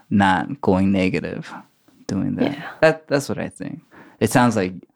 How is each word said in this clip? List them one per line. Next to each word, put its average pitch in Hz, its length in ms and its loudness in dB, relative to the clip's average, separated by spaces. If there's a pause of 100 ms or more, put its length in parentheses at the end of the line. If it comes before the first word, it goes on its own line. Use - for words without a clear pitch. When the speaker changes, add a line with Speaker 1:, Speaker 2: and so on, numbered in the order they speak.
(100)
Speaker 1:
not 95 500 2
going 98 320 2
negative 92 600 -2 (540)
doing 95 300 -4
that. - 160 -2
Speaker 2:
Yeah. - 180 -12 (100)
Speaker 1:
That, 160 280 2
that's 139 200 -2
what 107 100 -6
I 82 100 -8
think. - 320 -14 (400)
It 113 100 2
sounds 123 260 4
like 92 180 0 (220)